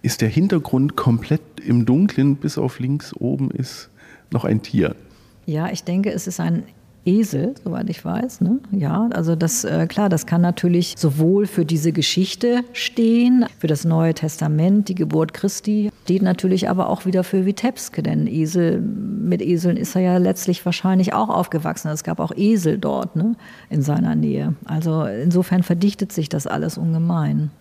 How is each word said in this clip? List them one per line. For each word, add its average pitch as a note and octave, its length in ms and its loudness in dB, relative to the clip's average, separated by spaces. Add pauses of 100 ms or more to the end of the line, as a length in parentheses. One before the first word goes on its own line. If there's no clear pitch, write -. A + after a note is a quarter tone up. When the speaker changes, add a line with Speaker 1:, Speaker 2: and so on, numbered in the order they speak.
Speaker 1:
ist - 180 -2
der A2 80 2
Hintergrund D3+ 640 0
komplett D3+ 460 0 (240)
im A#2+ 200 2
Dunklen, C#3+ 520 2
bis D3 200 -6
auf - 220 -4
links C3+ 340 -4
oben C3+ 380 -4
ist - 380 -8 (420)
noch A#2+ 140 -2
ein - 160 2
Tier. - 340 0 (520)
Speaker 2:
Ja, E3 220 -4
ich - 140 -8
denke, F#3 300 -2
es - 140 -6
ist F#3 120 -10
ein E3+ 240 -2 (420)
Esel, G3+ 580 0
soweit - 260 -6
ich - 140 -8
weiß, G#3+ 380 -4
ne? G#3 180 2 (120)
Ja, G3 420 0
also E3 220 0
das, D#3+ 280 -2
äh, E3 240 0
klar, G#3 220 0
das E3+ 160 0
kann E3+ 160 2
natürlich F3 560 0
sowohl E3+ 500 2
für - 160 0
diese D#3+ 300 0
Geschichte G#3+ 680 0 (120)
stehen, A#3+ 720 4 (120)
für E3+ 100 -2
das D3+ 180 0
Neue E3 280 4
Testament, D#3+ 760 2
die F#3 60 -2
Geburt D#3 380 0
Christi, G#3 580 -2 (120)
steht F#3 180 2
natürlich F#3 480 2
aber F#3 200 0
auch - 160 -4
wieder F#3 180 2
für F#3 220 0
Vitebsk, G3+ 580 -4
denn D#3 240 0
Esel, E3 540 0
mit - 600 -2
Eseln F3 360 2
ist - 180 -4
er F#3 60 2
ja F3+ 160 2
letztlich F3+ 480 0
wahrscheinlich F#3 480 2
auch G#3+ 160 0
aufgewachsen. D#3+ 580 -2
Es D#3 160 -4
gab E3 160 -4
auch D#3+ 160 -4
Esel G3+ 420 2
dort, C#3 380 -4
ne, G#3+ 200 0 (340)
in D3+ 120 0
seiner D3 340 0
Nähe. D3 400 0 (100)
Also D#3+ 400 -2
insofern F3 580 0
verdichtet F#3+ 480 0
sich D#3 160 -4
das D3+ 200 -4
alles D#3 300 -4
ungemein. D#3+ 720 0 (120)